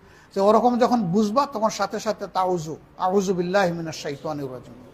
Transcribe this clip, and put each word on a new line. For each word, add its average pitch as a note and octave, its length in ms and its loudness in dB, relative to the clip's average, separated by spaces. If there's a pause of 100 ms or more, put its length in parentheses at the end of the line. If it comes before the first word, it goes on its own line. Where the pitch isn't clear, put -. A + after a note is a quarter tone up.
(340)
যে G3 60 -2
ওরকম A3 380 4
যখন A#3 240 4
বুঝবা, G#3 440 2
তখন A3 220 -2
সাথে G3+ 320 -4
সাথে G#3 260 -6
তাউযু, F3+ 500 -2 (220)
আউযু F#3 360 0
বিল্লাহি F3+ 380 0
মিনাশ E3 300 -8
শাইতানির D3 500 -8
রাজিম। A#2+ 420 -18